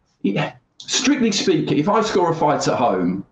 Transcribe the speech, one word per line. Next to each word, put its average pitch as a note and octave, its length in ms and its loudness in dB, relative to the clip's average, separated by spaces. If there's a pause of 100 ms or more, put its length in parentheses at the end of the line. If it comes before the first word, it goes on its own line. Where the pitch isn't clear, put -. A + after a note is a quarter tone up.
(220)
yeah, G3 320 -2 (240)
strictly B3+ 540 0
speaking, D3+ 460 0
if D#3 120 0
I G#3+ 120 2
score F3+ 300 0
a D#3 40 0
fight D3 320 0
at G#2+ 100 0
home, F#2 540 0